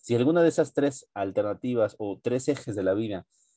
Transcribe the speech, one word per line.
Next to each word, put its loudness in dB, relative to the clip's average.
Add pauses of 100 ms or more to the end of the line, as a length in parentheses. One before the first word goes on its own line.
Si 0
alguna 4
de 6
esas 0
tres -2
alternativas -2
o -6
tres -2
ejes -4
de -4
la 2
vida -4 (300)